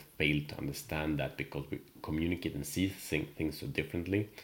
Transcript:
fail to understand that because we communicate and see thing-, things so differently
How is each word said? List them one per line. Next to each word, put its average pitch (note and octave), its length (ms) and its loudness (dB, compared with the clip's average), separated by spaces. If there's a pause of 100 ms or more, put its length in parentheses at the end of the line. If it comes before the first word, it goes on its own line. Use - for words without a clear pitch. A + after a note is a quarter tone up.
(180)
fail D2 300 6
to - 100 -8
understand D2+ 640 0
that C2+ 160 0
because C#2+ 340 -4
we - 120 -4 (200)
communicate E2 540 0
and C#2+ 100 -2
see F#2+ 220 4
thing-, D2+ 400 0 (100)
things D#2 220 0
so - 80 -6
differently F2 600 0 (140)